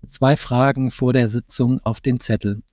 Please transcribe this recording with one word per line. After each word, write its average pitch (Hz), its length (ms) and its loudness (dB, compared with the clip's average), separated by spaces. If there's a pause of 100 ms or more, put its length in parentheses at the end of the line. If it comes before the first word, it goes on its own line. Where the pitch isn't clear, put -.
zwei 135 300 2
Fragen 131 540 0
vor 127 220 0
der 123 140 4
Sitzung 123 560 -2
auf - 180 -4
den 127 180 0
Zettel. 107 420 -2 (120)